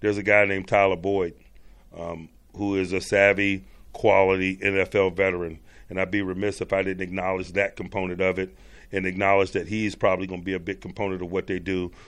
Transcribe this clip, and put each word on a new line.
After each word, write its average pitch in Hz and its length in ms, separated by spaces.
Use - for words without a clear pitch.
there's 104 180
a 104 40
guy 104 220
named 95 240
Tyler 98 280
Boyd, 90 380
um, 85 320
who 101 200
is 92 160
a 95 80
savvy, 98 640
quality 95 640
N 98 160
F 92 200
L 95 120
veteran. 87 520
And 92 120
I'd 92 100
be 101 100
remiss 95 400
if - 120
I 98 100
didn't 95 180
acknowledge 92 520
that 98 240
component 92 440
of 92 200
it 92 140
and 95 160
acknowledge 98 460
that 85 160
he's 107 260
probably 95 320
gonna 90 160
be 95 100
a 92 60
big 92 220
component 95 420
of 87 80
what 92 160
they 92 140
do 90 320